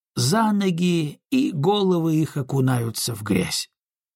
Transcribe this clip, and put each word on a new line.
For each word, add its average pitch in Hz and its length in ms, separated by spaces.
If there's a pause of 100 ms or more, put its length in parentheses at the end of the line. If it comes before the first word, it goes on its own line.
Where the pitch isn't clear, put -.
(160)
за 214 360
ноги, 175 680 (100)
и 262 220
головы 175 640
их 156 200
окунаются 127 800
в 101 80
грязь. 95 480 (460)